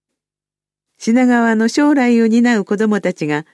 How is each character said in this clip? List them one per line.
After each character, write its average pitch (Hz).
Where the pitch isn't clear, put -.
品 247
川 233
の 226
将 294
来 240
を 226
担 233
う 196
子 208
ど 220
も 208
た 185
ち 165
が 151